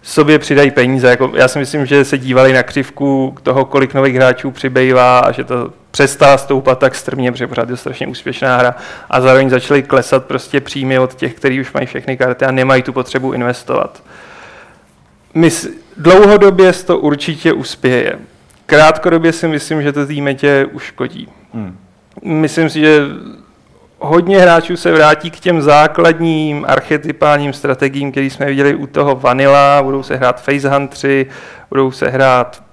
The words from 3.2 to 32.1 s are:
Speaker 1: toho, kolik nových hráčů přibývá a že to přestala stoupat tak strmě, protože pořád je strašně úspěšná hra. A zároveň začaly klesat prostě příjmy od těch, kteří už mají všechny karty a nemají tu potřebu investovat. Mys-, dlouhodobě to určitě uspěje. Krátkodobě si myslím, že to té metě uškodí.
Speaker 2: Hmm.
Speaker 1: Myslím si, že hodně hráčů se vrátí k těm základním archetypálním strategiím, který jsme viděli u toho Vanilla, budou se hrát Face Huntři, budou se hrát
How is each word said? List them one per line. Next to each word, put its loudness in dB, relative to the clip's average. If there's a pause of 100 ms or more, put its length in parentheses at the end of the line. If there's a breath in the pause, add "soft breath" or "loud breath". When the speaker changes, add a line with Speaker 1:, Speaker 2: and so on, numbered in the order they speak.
Speaker 1:
toho, 0
kolik 0
nových 0
hráčů 0
přibývá 2
a 2
že -8
to -8 (180)
přestala 2
stoupat -2
tak 0
strmě, -6
protože -8
pořád -6
je -8
strašně -10
úspěšná -4
hra. 0 (340 loud breath)
A 0
zároveň 4
začaly 0
klesat 0
prostě -4
příjmy -4
od -2
těch, -8
kteří -4
už -12
mají -4
všechny -8
karty -2
a 0
nemají 2
tu -8
potřebu -6
investovat. -6 (1300 loud breath)
Mys-, 0 (280)
dlouhodobě 6
to -2
určitě -2
uspěje. -4 (460)
Krátkodobě 2
si -6
myslím, -4
že -2
to -4
té -10
metě 0
uškodí. -12 (260)
Speaker 2:
Hmm. -12 (460)
Speaker 1:
Myslím -2
si, -6
že 4 (1000)
hodně 0
hráčů 2
se -2
vrátí 2
k -20
těm -2
základním 0
archetypálním -2
strategiím, -4
který -4
jsme -8
viděli 0
u -10
toho -2
Vanilla, 2
budou -4
se -8
hrát -2
Face -4
Huntři, -2 (440 loud breath)
budou -2
se -6
hrát 0